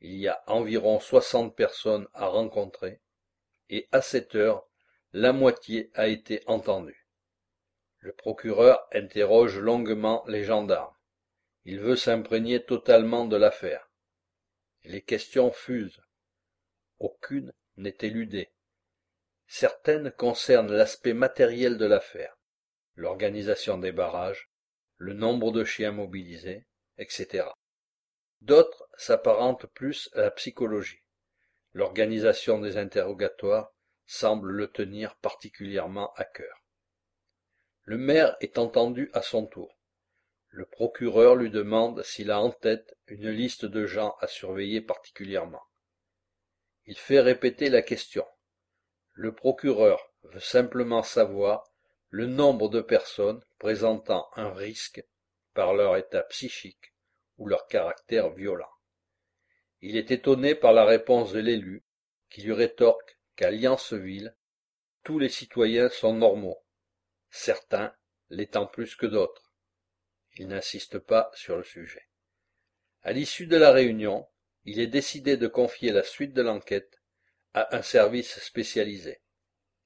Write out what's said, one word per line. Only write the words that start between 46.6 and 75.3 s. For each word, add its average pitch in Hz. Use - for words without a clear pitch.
Il 104
fait 135
répéter 127
la 123
question. -
Le 110
procureur 110
veut 92
simplement 123
savoir 101
le 107
nombre 127
de 113
personnes 107
présentant 107
un 107
risque 101
par 95
leur 98
état 92
psychique -
ou 107
leur 95
caractère 95
violent. 92
Il 101
est 110
étonné 135
par 120
la 113
réponse 113
de 110
l'élu, 107
qui 101
lui 107
rétorque -
qu'à 92
Lianceville, 110
tous 156
les 131
citoyens 117
sont 113
normaux, 104
certains -
l'étant 101
plus -
que -
d'autres. -
Il 95
n'insiste 98
pas 113
sur -
le 90
sujet. -
À 90
l'issue 147
de 165
la 151
réunion, 110
il 104
est 117
décidé 139